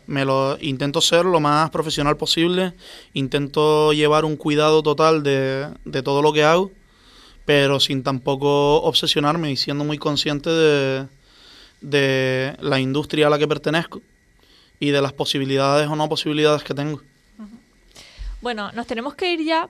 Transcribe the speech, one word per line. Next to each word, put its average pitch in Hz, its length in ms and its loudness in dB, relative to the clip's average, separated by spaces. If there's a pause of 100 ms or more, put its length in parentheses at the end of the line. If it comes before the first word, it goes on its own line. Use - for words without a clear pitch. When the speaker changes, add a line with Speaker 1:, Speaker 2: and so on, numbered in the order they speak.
Speaker 1:
me 139 180 -4
lo, 135 360 0
intento 139 400 -4
ser 170 240 2
lo 180 160 2
más 151 300 2
profesional 151 460 -2
posible, 175 580 -2 (380)
intento 151 800 0
llevar 151 320 2
un 156 120 -2
cuidado 151 480 2
total 156 400 2
de, 135 420 0 (180)
de 147 200 -6
todo 139 180 0
lo 151 100 4
que 151 120 4
hago, 180 260 2 (720)
pero 139 360 2
sin 135 240 -2
tampoco 143 800 2
obsesionarme 156 680 0
y 131 60 -4
siendo 143 260 -4
muy 147 160 -4
consciente 147 500 -2
de, 139 600 2 (720)
de 135 800 0
la 143 180 -2
industria 143 480 0
a 147 40 4
la 151 80 2
que 147 100 0
pertenezco 151 520 -4 (800)
y 143 120 -2
de 143 120 2
las 135 100 -2
posibilidades 139 760 0
o 156 80 -4
no 151 120 -2
posibilidades 151 540 0
que - 100 -10
tengo. 143 280 -6 (360)
Speaker 2:
Ujú. 214 120 -20 (920)
Bueno, 214 340 -8
nos 240 120 -8
tenemos 254 300 -8
que 359 160 -2
ir 320 120 -4
ya 320 260 -2